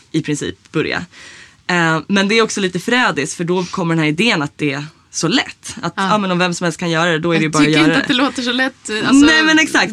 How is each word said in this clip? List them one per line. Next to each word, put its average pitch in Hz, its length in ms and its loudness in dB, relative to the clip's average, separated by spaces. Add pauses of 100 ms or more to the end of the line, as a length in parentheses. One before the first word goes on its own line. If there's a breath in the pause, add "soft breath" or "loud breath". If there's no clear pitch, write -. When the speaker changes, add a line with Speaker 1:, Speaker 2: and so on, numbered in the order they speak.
(120)
Speaker 1:
i 160 100 -2
princip 147 500 -8
börja. 127 340 -4 (640 loud breath)
Eh, 165 400 0
men 196 200 2
det 214 100 0
är 226 40 6
också 214 200 -2
lite 185 180 -2
förrädiskt, 208 580 -2
för 180 60 -6
då 180 220 -2
kommer 170 300 -2
den 160 80 2
här 151 60 2
idén 180 320 0
att 143 160 -6
det 147 160 -2
är 147 120 -8 (260)
så - 160 -4
lätt. - 540 -4
Att, 165 140 -6
Speaker 2:
Ja. 190 140 -2
Speaker 1:
ja, 214 80 2
men 190 140 -2
om 180 80 0
vem 180 140 0
som 180 120 -6
helst 165 140 -4
kan 175 100 -4
göra 165 220 2
det, 156 80 0
då 170 120 -2
är 165 40 2
det 160 40 2
ju 160 60 0
Speaker 2:
Jag 156 60 -2
Speaker 1:
bara 156 80 2
att 147 60 6
Speaker 2:
tycker 151 140 2
Speaker 1:
göra 156 80 4
Speaker 2:
inte 165 100 2
Speaker 1:
det. - 40 2
Speaker 2:
att - 60 -4
det 277 60 0
låter 254 280 0
så 240 100 -2
lätt. 262 380 -4
Alltså, 247 360 4
Speaker 1:
Nej, 311 180 4
men 311 160 4
exakt. 302 340 2